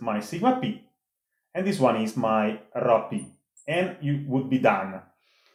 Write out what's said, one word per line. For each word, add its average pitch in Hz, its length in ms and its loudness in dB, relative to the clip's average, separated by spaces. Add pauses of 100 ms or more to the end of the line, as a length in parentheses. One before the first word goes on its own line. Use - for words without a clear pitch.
my 110 180 -2
sigma 220 400 0
P - 220 -6 (720)
and 190 140 -4
this 165 120 0
one 120 180 4
is 110 200 -2
my 110 420 0 (160)
rho 117 360 2
P, 101 160 -6 (400)
and 175 340 -2
you 143 240 -2
would 131 240 -2
be 131 80 4
done. 95 460 0 (520)